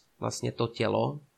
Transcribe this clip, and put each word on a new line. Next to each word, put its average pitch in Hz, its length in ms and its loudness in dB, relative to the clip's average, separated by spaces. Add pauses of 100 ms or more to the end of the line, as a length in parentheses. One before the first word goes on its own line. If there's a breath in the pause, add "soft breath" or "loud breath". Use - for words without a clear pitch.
(200)
vlastně 113 320 -2
to 117 160 0
tělo 113 520 0 (180)